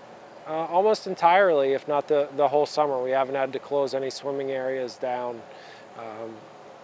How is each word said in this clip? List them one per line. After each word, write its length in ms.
uh, 40
almost 540
entirely, 680
if 140
not 200
the, 280
the 120
whole 180
summer. 340
We 120
haven't 240
had 180
to 60
close 340
any 160
swimming 400
areas 460
down. 460
Um, 360